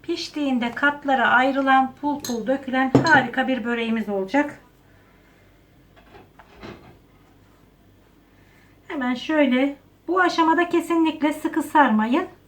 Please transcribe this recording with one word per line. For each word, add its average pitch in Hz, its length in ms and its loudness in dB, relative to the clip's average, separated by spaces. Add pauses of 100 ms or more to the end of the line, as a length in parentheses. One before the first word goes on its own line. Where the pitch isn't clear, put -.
Piştiğinde 269 680 -4
katlara 277 580 0
ayrılan, 262 720 2
pul 285 180 -4
pul 220 280 -6
dökülen 262 440 -2 (140)
harika 262 420 2
bir 240 180 -4
böreğimiz 226 440 -4
olacak. 202 500 -2 (4000)
Hemen 254 260 -4
şöyle, 277 600 0 (320)
bu 359 140 2
aşamada 339 480 2
kesinlikle 320 640 0
sıkı 311 300 -4
sarmayın. 247 640 2 (200)